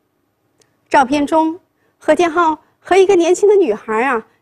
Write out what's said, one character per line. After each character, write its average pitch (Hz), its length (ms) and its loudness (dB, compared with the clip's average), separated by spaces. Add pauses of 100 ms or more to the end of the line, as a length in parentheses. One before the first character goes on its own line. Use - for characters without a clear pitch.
(880)
照 285 160 2
片 285 220 -2
中， 320 340 -2 (380)
何 - 160 -2
天 339 160 0
浩 311 300 -2 (200)
和 - 160 -4
一 381 100 4
个 381 100 2
年 339 180 0
轻 392 160 0
的 427 60 4
女 320 180 0
孩 220 300 -6
啊， 247 220 -4 (160)